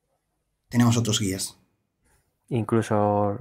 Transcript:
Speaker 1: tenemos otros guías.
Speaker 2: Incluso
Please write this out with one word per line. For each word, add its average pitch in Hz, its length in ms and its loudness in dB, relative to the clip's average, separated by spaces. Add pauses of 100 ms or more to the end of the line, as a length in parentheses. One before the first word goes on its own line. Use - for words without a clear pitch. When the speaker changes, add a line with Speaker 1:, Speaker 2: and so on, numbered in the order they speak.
(680)
Speaker 1:
tenemos 120 280 4
otros 107 240 -2
guías. 95 360 -6 (920)
Speaker 2:
Incluso 104 920 0